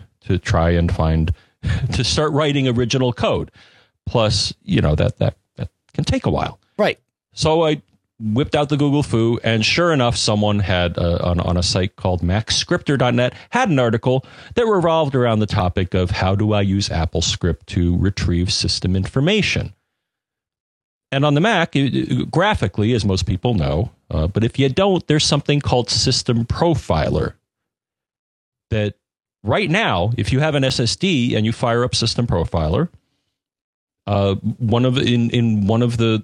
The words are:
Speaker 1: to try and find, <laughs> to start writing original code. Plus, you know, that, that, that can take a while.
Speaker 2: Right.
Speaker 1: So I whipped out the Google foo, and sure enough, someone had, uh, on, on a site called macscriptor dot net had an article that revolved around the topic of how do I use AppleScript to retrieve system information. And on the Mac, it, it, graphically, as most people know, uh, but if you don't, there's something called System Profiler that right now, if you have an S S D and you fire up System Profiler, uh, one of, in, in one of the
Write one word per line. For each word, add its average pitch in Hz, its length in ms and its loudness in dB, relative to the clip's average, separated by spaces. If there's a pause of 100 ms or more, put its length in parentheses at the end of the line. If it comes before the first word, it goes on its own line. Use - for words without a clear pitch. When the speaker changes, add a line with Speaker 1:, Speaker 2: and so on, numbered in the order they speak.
(220)
Speaker 1:
to 92 160 -2
try 85 320 0
and 85 200 2
find, 80 440 0 (280)
<laughs> - 300 -2
to 87 100 0
start 151 300 0
writing 143 340 0
original 123 460 0
code. 117 380 -2 (560)
Plus, 107 560 0
you - 180 0
know, 76 140 2
that, - 240 0
that, - 180 -2 (200)
that - 120 -10 (240)
can - 120 -4
take 262 200 -2
a 208 60 0
while. - 280 -4 (200)
Speaker 2:
Right. 196 200 0 (360)
Speaker 1:
So 160 320 0
I 151 160 -2 (380)
whipped 113 340 -2
out 147 140 0
the 147 80 0
Google 143 260 2
foo, 117 400 0
and 113 220 2
sure 170 280 2
enough, 120 240 2
someone 104 420 0
had, 87 400 0
uh, 85 240 0
on, 85 180 0
on 85 160 -2
a 87 60 0
site 92 340 -2
called 90 240 -2
macscriptor 123 800 -2
dot 123 160 2
net 123 180 0 (180)
had 240 200 0
an 143 80 2
article 127 460 0 (300)
that 233 120 2
revolved 160 480 2
around 120 240 2
the 107 80 2
topic 92 480 -2
of 92 160 0
how 92 240 0
do 107 180 0
I 104 80 2
use 98 300 0
AppleScript 85 760 -4
to 87 300 0
retrieve 87 560 0
system - 420 -2
information. 139 800 -2 (1400)
And 135 120 2
on 147 100 4
the 143 60 4
Mac, 185 340 2
it, 135 200 0
it, 127 360 -2
graphically, 123 640 0
as 107 120 0
most 92 220 0
people 117 280 -2
know, 78 360 -2 (200)
uh, 80 160 0
but 104 180 -2
if 113 140 -2
you 135 100 2
don't, 185 400 0
there's 151 160 2
something 147 360 0
called 123 300 0
System 117 540 0
Profiler 80 920 0 (1400)
that 104 240 -2 (480)
right 160 280 0
now, 120 460 0
if 113 160 -2
you 131 80 2
have 156 140 0
an 143 80 2
S 131 160 0
S 117 160 0
D 127 400 0
and 110 100 0
you 113 80 0
fire 120 300 0
up 123 120 -2
System 120 320 -2
Profiler, 87 640 0 (1160)
uh, 101 280 2
one 113 500 0
of, 127 140 2
in, 120 320 0
in 113 360 2
one 113 160 2
of 117 140 0
the 113 280 0